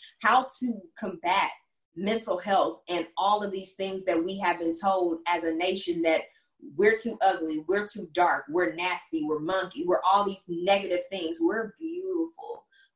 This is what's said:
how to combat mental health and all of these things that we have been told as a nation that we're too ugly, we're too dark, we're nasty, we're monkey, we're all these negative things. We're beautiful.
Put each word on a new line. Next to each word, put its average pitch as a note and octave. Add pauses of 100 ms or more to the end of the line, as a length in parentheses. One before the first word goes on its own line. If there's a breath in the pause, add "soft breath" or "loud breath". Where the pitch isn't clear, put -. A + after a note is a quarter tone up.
(240 loud breath)
how C4 (140)
to A3+ (160)
combat F3+ (440)
mental G3
health F3+
and E3+ (120)
all G#3
of F#3+
these G3
things F#3+
that E3
we G3
have F3
been E3+
told F3+
as E3+
a E3
nation F3
that D#3+ (540 soft breath)
we're G#3
too -
ugly, D#3+
we're G#3
too F3+
dark, E3+
we're E3
nasty, F3
we're D3+
monkey, F3+
we're F3 (100)
all G3+
these G3
negative F3+ (100)
things. E3+
We're G#3+
beautiful. - (300 soft breath)